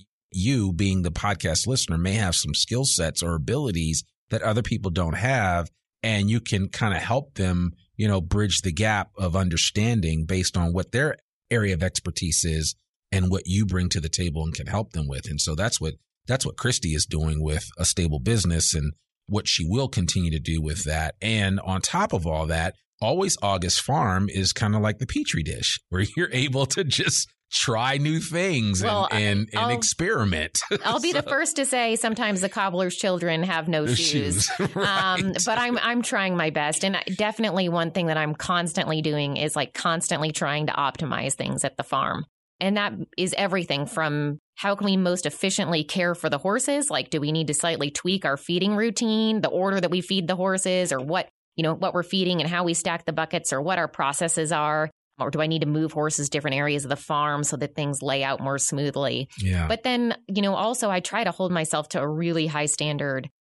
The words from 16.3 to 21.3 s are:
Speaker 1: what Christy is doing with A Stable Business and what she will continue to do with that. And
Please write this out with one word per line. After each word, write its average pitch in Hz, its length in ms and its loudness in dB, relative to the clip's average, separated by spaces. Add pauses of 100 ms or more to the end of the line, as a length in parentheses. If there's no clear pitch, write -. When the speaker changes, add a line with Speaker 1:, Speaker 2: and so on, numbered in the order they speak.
Speaker 1:
what - 120 -6
Christy 90 360 0
is 76 120 0
doing 78 380 0
with 76 240 -2 (100)
A - 60 -2
Stable 78 360 2
Business 87 540 2
and 76 200 -2 (340)
what 101 220 -2
she - 160 0
will 127 240 0
continue 87 420 0
to 78 80 0
do 82 220 -2
with 76 240 -2
that. 78 360 -2
And 101 380 2